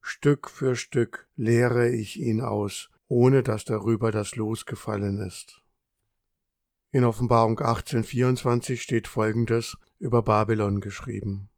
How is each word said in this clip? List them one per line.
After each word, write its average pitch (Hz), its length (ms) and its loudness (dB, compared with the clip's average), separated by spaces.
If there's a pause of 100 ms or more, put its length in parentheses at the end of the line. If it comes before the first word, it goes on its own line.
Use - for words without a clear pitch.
Stück - 480 0
für 127 260 -2
Stück - 600 -4
leere 120 560 2
ich 113 280 -6
ihn 117 220 0
aus, 104 480 -4 (180)
ohne 127 360 6
dass 110 200 -2
darüber 110 480 0
das 104 240 -4
Los 110 300 -4
gefallen 104 540 -4
ist. - 420 -12 (1300)
In 131 140 2
Offenbarung 113 560 4
achtzehn 113 440 0
vierundzwanzig 123 760 0
steht 117 260 -2
Folgendes 113 720 -2 (220)
über 117 240 2
Babylon 104 580 2
geschrieben. 101 760 -8